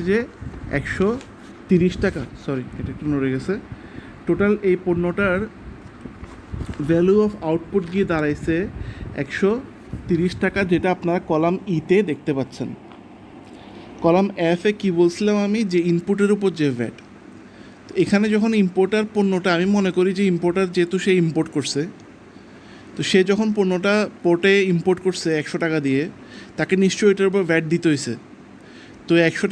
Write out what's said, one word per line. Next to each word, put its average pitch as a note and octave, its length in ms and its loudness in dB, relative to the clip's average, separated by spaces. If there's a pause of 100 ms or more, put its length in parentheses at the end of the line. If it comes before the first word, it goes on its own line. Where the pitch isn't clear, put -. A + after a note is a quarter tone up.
যে G#3 80 2 (640)
একশো - 280 -2 (640)
তিরিশ F3+ 240 4 (100)
টাকা। F3 180 -2 (240)
সরি, C3+ 180 -6 (160)
এটা C3 160 -8
একটু D3+ 180 -12
নড়ে C3+ 200 -2
গেছে। C3 200 -4 (720)
টোটাল G3+ 260 2 (160)
এই F3+ 160 2
পণ্যটার F3+ 540 0 (1500)
value F#3 360 4
of G#3 80 -2 (160)
output E3 340 -2 (100)
গিয়ে G3 180 0
দাঁড়াইছে D3+ 440 -2 (680)
একশো - 280 0 (560)
তিরিশ F3+ 260 0 (100)
টাকা, F#3+ 160 0 (120)
যেটা E3+ 240 2
আপনারা F3 240 -2 (120)
কলাম E3 240 2 (220)
ইতে F3+ 200 2 (120)
দেখতে D3+ 280 -4
পাচ্ছেন। B2+ 320 -6 (1300)
কলাম F3+ 240 6 (240)
এফে F3 200 2 (100)
কি G3 80 0 (120)
বলছিলাম G3+ 340 2 (120)
আমি? G#3 120 0 (120)
যে F3 80 2 (120)
ইনপুটের G3 440 2
উপর G3 140 0 (100)
যে D3+ 80 2 (120)
ভ্যাট। A2+ 160 -4 (920)
তো - 40 -18 (120)
এখানে G3+ 220 2 (100)
যখন A3 160 2 (120)
ইম্পোর্টার F#3+ 400 0 (120)
পণ্যটা, F#3+ 420 2
আমি F3+ 100 2 (100)
মনে F#3+ 200 2
করি F#3 220 4
যে G3+ 40 2 (100)
ইম্পোর্টার F3 320 0 (100)
যেহেতু F3 200 0 (100)
সে G3 60 4 (120)
ইম্পোর্ট D#3+ 320 0
করছে, C#3+ 260 -2 (1120)
তো D#3+ 140 -6
সে F#3+ 100 6 (120)
যখন G#3+ 160 2 (100)
পণ্যটা F#3+ 360 2 (300)
পোর্টে F3 300 4 (200)
ইম্পোর্ট F3 320 2
করছে F3+ 240 -2 (120)
একশো F3 220 -6
টাকা D#3+ 220 0
দিয়ে, C3+ 160 2 (560)
তাকে D#3+ 160 -2 (100)
নিশ্চয়ই G3 300 4
এটার G3 180 2
উপর G3 180 2
ভ্যাট E3 140 2 (100)
দিতে E3+ 180 0
হয়েছে। B2+ 220 -2 (920)
তো E3 60 2 (140)
একশো F3 240 0